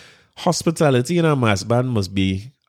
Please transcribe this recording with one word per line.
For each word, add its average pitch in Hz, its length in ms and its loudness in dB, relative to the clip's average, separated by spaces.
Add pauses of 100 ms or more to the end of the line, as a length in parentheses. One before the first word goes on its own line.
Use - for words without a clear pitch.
(360)
hospitality 160 840 0
in 170 60 2
a 156 120 2
mass 110 280 0
band 123 280 0
must 98 220 -2
be 95 380 -2 (180)